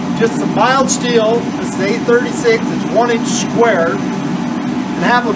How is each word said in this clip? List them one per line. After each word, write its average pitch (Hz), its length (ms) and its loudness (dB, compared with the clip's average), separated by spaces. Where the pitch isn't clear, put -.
just - 200 0
some - 160 -2
mild 254 360 2
steel. 233 500 2
This - 160 -4
is - 80 -4
eight 208 200 0
thirty-six, 233 640 2
it's - 320 -2
one 240 140 4
inch 233 180 0
square, 220 640 2
and - 1120 -4
I 175 40 0
have 240 200 2
a 233 80 0